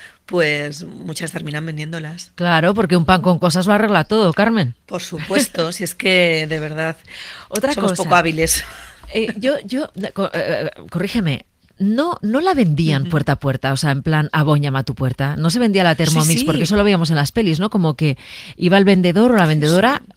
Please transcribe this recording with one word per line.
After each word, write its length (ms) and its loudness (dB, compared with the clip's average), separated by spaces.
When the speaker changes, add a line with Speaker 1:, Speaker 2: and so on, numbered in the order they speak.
Speaker 1:
pues 580 -2
muchas 480 -10
terminan 340 -8
vendiéndolas. 680 -10
Speaker 2:
Claro, 400 2
porque 220 2
un 80 4
pan 180 2
con 160 2
cosas 280 0
lo 80 4
arregla 300 2
todo, 280 2
Carmen. 420 0
Speaker 1:
Por 160 -10
supuesto, 720 -4
Speaker 2:
<laughs> 0 -
Speaker 1:
si 120 -6
es 100 -8
que 540 0
de 120 -4
verdad 360 -6
Speaker 2:
Otra 240 -2
Speaker 1:
somos 200 0
Speaker 2:
cosa. 120 -4
Speaker 1:
poco 120 2
hábiles. 480 0
Speaker 2:
Eh, 220 -2
yo, 180 -2
yo, 260 -6
co-, 180 -4
eh, 380 -4
corrígeme, 540 -2
no, 440 0
no 180 0
la 140 2
vendían 480 2
Speaker 1:
Ujú. 80 -6
Speaker 2:
puerta 220 0
a 40 2
puerta, 360 -2
o 40 -2
sea, 140 0
en 120 -2
plan, 300 0
"Abón 300 2
llama 180 -2
a 40 -4
tu 100 -6
puerta". 420 -2
No 140 0
se 80 -2
vendía 240 2
la 100 4
Speaker 1:
Sí, 120 2
Speaker 2:
Thermomix, 360 2
Speaker 1:
sí. 60 0
Speaker 2:
porque 160 0
eso 140 0
lo 80 4
veíamos 260 2
en 60 2
las 160 0
pelis, 260 0
¿no? 120 -2
Como 260 2
que 200 0
iba 220 4
el 60 6
vendedor 480 4
o 40 4
la 80 4
Speaker 1:
Sí, 40 2
Speaker 2:
vendedora 580 2
Speaker 1:
sí. 100 -20